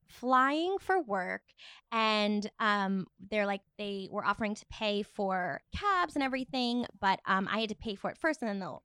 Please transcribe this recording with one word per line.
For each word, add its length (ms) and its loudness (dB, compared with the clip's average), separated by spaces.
flying 720 2
for 220 2
work, 420 -4
and, 580 2
um, 480 2
they're 160 2
like, 160 -2
they 340 -6
were 140 -4
offering 300 0
to 100 -18
pay 380 -2
for 580 -2
cabs 400 0
and 80 2
everything, 640 0
but, 260 2
um, 240 2
I 120 0
had 80 -2
to 60 -4
pay 200 -8
for 140 -4
it 80 -8
first, 240 0
and 80 -2
then 100 -4
they'll 260 -10